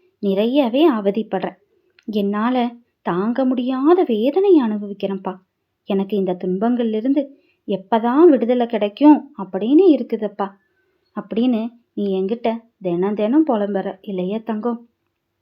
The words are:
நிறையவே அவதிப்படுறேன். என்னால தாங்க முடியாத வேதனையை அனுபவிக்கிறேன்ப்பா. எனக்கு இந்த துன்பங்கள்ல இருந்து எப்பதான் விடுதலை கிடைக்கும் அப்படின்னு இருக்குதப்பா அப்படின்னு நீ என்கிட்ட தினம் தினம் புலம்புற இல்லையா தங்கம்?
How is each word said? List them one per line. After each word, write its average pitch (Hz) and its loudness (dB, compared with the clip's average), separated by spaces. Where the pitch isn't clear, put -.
நிறையவே 233 2
அவதிப்படுறேன். 202 -4
என்னால 214 -2
தாங்க 214 -2
முடியாத 262 0
வேதனையை 294 2
அனுபவிக்கிறேன்ப்பா. 202 -6
எனக்கு 196 -2
இந்த 185 -2
துன்பங்கள்ல 214 -2
இருந்து 277 0
எப்பதான் 226 0
விடுதலை 247 4
கிடைக்கும் 233 4
அப்படின்னு 208 0
இருக்குதப்பா 220 -2
அப்படின்னு 220 -2
நீ 208 -6
என்கிட்ட 190 -2
தினம் 185 -2
தினம் 254 2
புலம்புற 202 -2
இல்லையா 190 -4
தங்கம்? 233 -6